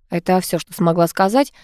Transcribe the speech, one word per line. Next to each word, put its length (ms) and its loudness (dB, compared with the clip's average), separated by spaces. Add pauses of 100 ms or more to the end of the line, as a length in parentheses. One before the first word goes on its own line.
(100)
Это 300 0
всё, 180 -4
что 140 -10
смогла 360 2
сказать, 440 0 (120)